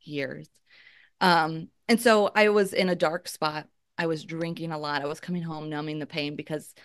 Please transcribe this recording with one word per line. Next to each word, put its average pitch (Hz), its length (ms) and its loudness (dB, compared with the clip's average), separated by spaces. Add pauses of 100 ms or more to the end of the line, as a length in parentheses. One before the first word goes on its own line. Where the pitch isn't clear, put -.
years. 151 480 -8 (720)
Um, 165 480 4 (180)
and 233 140 4
so 214 340 6
I 214 140 6
was 208 240 2
in 185 160 2
a 180 60 2
dark 170 320 -2
spot. 151 400 -6 (300)
I 170 100 -2
was 156 160 -4
drinking 165 480 -8
a 156 80 -6
lot. 147 240 -4
I 143 40 -4
was 156 120 -6
coming 175 240 -6
home 156 260 -8
numbing 151 300 -6
the 143 80 -6
pain 147 280 -6
because, 151 380 -10 (120)